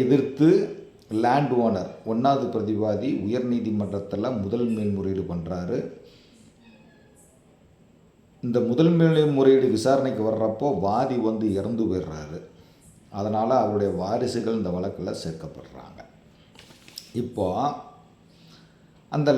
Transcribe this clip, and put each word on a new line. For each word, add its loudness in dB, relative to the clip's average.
எதிர்த்து 4
லேண்ட் 2
ஓனர் 0
ஒண்ணாவது 2
பிரதிவாதி -2
உயர் -2
நீதிமன்றத்துல -4
முதல் -2
மேல்முறையீடு -2
பண்றாரு. -6
இந்த 0
முதல் 4
மேல்முறையீடு 6
விசாரணைக்கு 2
வர்றப்போ 0
வாதி 0
வந்து 0
இறந்து -2
போயிடுறாரு. -6
அதனால 0
அவருடைய 0
வாரிசுகள் -2
இந்த -4
வழக்குல -6
சேர்க்கப்படுறாங்க. -14
இப்போ -2
அந்த 2